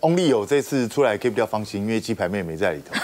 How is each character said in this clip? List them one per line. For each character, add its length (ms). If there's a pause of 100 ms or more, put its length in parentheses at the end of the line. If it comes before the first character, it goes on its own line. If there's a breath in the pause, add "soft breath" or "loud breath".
翁 160
立 120
友 180
这 160
次 260
出 140
来 160
可 100
以 20
比 60
较 80
放 180
心， 200
因 60
为 120
鸡 140
排 120
妹 160
没 140
在 160
里 80
头， 240